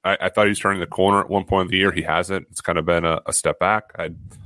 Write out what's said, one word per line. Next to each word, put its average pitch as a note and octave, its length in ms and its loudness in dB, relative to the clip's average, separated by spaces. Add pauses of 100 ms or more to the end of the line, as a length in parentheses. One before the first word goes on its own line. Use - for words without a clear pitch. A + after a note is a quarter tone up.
I, G2 180 0
I F#2+ 80 0
thought G#2+ 180 2
he - 20 2
was G2+ 100 -2
turning G2 200 0
the E2+ 80 -4
corner G2 320 4
at F#2+ 100 -2
one F#2+ 160 0
point F#2+ 220 0
of E2+ 40 -10
the F#2 60 0
year. F#2+ 140 4
He E2 100 -2
hasn't. F2 500 -2
It's - 100 -12
kinda E2+ 200 0
been E2+ 240 2
a, E2 220 0
a - 40 -4
step - 280 -2
back. G#2 360 0
I'd E2 220 -8 (280)